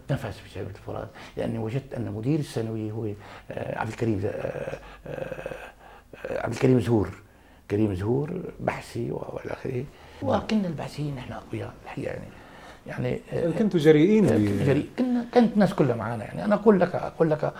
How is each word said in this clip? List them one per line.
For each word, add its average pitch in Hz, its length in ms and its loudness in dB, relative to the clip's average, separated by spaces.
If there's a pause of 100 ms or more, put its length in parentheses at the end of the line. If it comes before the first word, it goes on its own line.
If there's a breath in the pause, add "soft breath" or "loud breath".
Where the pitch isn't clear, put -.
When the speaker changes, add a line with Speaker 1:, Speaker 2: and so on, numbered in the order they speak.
(120)
Speaker 1:
نفس 120 260 -4
في - 120 -20
ثانوية 98 220 -10
الفرات، 107 360 -10 (300 loud breath)
لأني 117 200 -4
وجدت 113 360 -6
أن 104 180 -6
مدير 120 280 0
الثانوية 110 520 -4
هو، 113 140 -6 (460 loud breath)
آه، - 280 -6
عبد 107 100 -4
الكريم 110 300 0
ز-، 98 60 -4
آه، - 540 -6 (280 loud breath)
آه، - 640 -10 (720 loud breath)
عبد 113 100 -4
الكريم 127 260 4
زهور، 104 300 2 (600 soft breath)
كريم 104 240 2
زهور 139 460 -2 (180)
بحثي - 520 -6
و-، - 40 -6 (180)
وإلى - 200 -8
آخره. 131 300 -6 (380 loud breath)
وكنا 208 460 0
البحثيين 143 480 -6
نحن 117 180 -12
أقوياء 110 400 -8 (100)
الحقيقة، - 280 -8
يعني، - 140 -10 (640 loud breath)
يعني، 127 320 -4 (140)
آه، 143 180 0
Speaker 2:
كنتوا 180 280 2
جريئين 160 500 8
Speaker 1:
آه، 107 80 6
Speaker 2:
ب- 104 280 2
Speaker 1:
جريء. 139 240 2 (100)
كنا، 247 320 2
كانت 233 220 6
الناس 202 200 6
كلها 127 220 4
معانا، 110 280 -4
يعني 170 220 -6
أنا 208 100 4
أقول 208 240 6
لك، 180 160 2
أقول - 360 0
لك، 147 280 -2